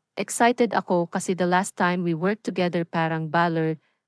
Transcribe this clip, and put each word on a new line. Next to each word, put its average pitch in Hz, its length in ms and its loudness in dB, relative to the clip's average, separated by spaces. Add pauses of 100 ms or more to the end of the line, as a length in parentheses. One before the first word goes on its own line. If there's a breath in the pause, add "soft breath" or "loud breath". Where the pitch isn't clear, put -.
(200)
excited 233 560 2
ako 175 320 0
kasi 196 240 -4
the 180 160 0
last 185 260 0
time 180 300 0
we 170 80 0
worked 185 320 -2
together 175 400 -2
parang 160 480 -2
Balor, 165 480 0 (280)